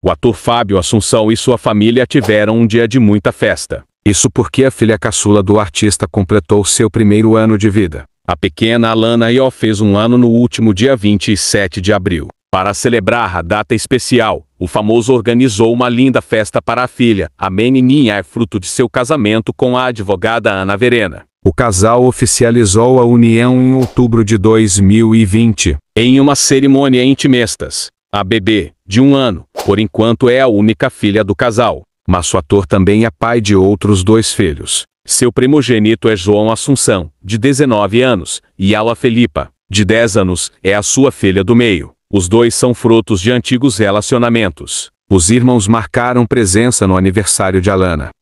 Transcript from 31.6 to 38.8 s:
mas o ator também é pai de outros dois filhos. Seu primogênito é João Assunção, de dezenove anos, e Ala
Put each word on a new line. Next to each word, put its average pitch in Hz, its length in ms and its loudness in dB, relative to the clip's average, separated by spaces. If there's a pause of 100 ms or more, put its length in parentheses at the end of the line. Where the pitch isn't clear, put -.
mas 90 240 -2
o - 60 -2
ator 98 300 0
também 101 380 2
é 113 40 -2
pai 117 320 -4
de 101 140 0
outros 98 480 2
dois 110 280 0
filhos. - 520 -4 (200)
Seu - 300 -2
primogênito 117 760 0
é 110 80 2
João 104 360 0
Assunção, 110 580 -2 (140)
de 104 160 -6
dezenove 120 640 0
anos, 120 360 -2 (160)
e 98 200 0
Ala 110 200 -2